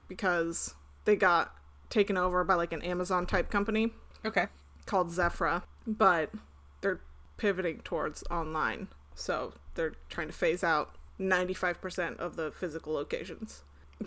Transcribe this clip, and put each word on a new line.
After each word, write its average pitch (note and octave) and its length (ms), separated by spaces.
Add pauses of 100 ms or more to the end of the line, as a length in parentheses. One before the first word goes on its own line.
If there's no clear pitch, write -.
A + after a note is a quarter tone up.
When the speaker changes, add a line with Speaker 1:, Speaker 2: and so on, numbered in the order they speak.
Speaker 1:
because F3 640 (320)
they G#3 100
got F3 380 (360)
taken G3+ 260
over F3+ 280
by, F#3+ 100
like, E3+ 180
an D#3+ 100
Amazon-type F3+ 680
company G#3+ 400 (340)
Speaker 2:
Okay. G3+ 220 (400)
Speaker 1:
called F3+ 240
Zephyra, E3+ 520 (240)
but F#3+ 440 (500)
they're F#3+ 200 (360)
pivoting F3+ 440
towards D3+ 500
online. D#3 560 (280)
So C3+ 380 (220)
they're D#3+ 200 (140)
trying D#3 200
to - 40
phase E3+ 300
out D#3+ 320 (240)
ninety-five F#3 640
percent F3 400
of E3 160
the D#3 160
physical D#3+ 400
locations. D#3+ 680 (440)